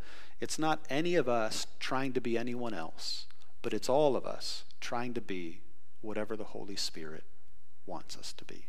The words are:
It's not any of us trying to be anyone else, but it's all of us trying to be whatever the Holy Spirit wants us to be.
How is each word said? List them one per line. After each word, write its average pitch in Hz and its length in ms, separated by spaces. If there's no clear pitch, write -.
It's - 180
not 156 320
any 165 240
of 135 140
us 113 380
trying 135 340
to - 80
be 117 160
anyone 120 380
else, - 520
but 113 100
it's 107 160
all 135 280
of - 100
us - 380
trying 123 340
to 117 60
be 90 400
whatever 107 340
the 104 80
Holy 104 320
Spirit 80 480
wants - 300
us - 180
to - 100
be. - 240